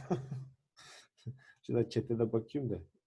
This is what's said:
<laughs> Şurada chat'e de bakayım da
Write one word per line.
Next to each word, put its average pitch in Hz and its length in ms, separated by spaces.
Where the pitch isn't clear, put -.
<laughs> 180 60
Şurada 117 240
chat'e 113 300
de 113 140
bakayım 120 360
da 101 60